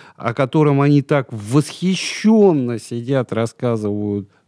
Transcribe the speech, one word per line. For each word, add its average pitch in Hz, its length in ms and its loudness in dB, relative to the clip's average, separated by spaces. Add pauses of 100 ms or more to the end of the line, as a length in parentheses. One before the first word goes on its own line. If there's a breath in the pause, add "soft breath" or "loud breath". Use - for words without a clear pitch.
(160 loud breath)
о 117 180 -6
котором 143 460 2
они 143 220 4
так 143 320 -2
восхищённо 151 1500 0
сидят, 120 540 -4
рассказывают 104 960 -4 (180)